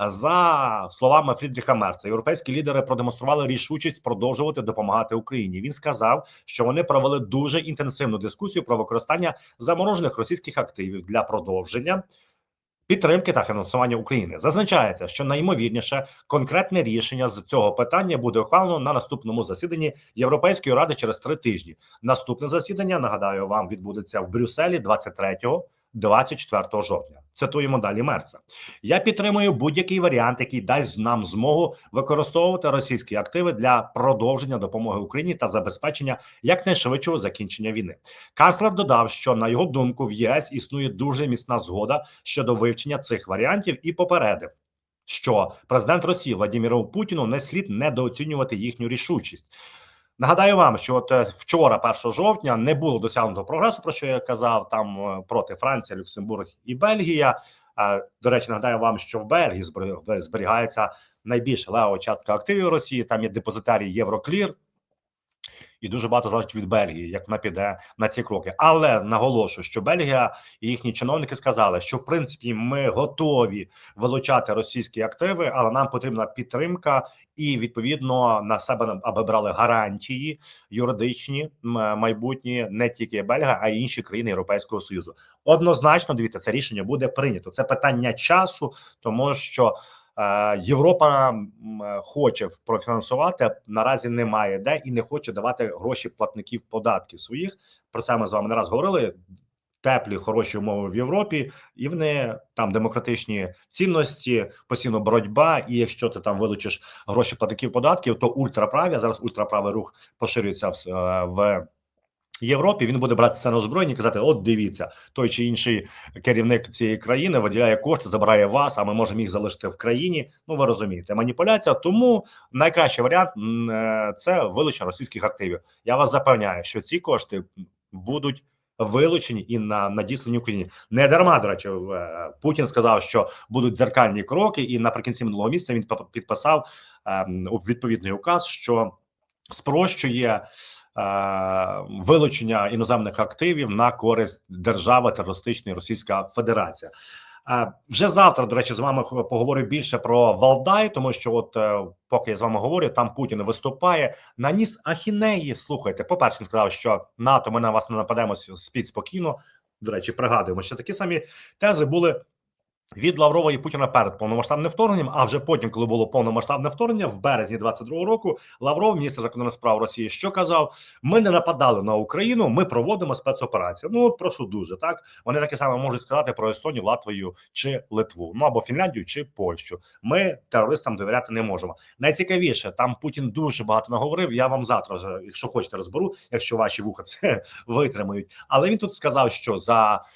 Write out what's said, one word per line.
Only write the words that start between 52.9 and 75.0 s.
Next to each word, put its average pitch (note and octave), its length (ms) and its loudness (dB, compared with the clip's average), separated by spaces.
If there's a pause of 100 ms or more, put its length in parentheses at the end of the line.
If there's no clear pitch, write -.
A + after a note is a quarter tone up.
досягнуто G#2 460 -2
прогресу, G3+ 380 0
про D#3+ 100 -4
що - 140 -6
я B2+ 140 -2
казав, A#2 480 0
там, G2+ 320 -4
е, F#2+ 280 -6
проти G#2 260 -2
Франція, A#2+ 440 -4
Люксембург G2+ 480 -8 (180)
і B2 100 -8
Бельгія. E3 640 2 (400)
Е, G2+ 260 0 (160)
до B2 80 4
речі, A#2+ 180 2
нагадаю A2+ 300 -2
вам, A2 200 2
що - 200 -8
в F2+ 60 -8
Бельгії A2 380 0
збер-, F#2+ 600 -6
зберігається A2 680 -2 (320)
найбільша A#2+ 480 -2
левова G#2 260 2
частка G#2 360 -2
активів F#3 340 0
Росії, C3+ 360 0
там A2 180 -2
є A2+ 60 -4
депозитарій G#2 640 -2
Євроклір, A2+ 640 -2 (1300)
і A2 80 -10
дуже A2+ 200 -4
багато A#2 200 2
залежить A2+ 260 -2
від G#2 120 -6
Бельгії, F2 440 -2
як F#2+ 180 -10
вона A2 100 -4
піде G2 400 -4 (200)
на G#2+ 100 0
ці - 140 -4
кроки. F#2+ 360 -6
Але D#3 420 4
наголошую, A2 640 0
що - 180 -6
Бельгія C#3 520 0 (260)
і A2+ 80 -4
їхні A#2+ 240 -4
чиновники C3+ 440 -4
сказали, G#2+ 440 2
що, - 160 -6
в - 80 -8
принципі, C3+ 500 -4
ми B2+ 340 -2
готові B2+ 800 0 (280)
вилучати A#2 580 0
російські A2 480 -4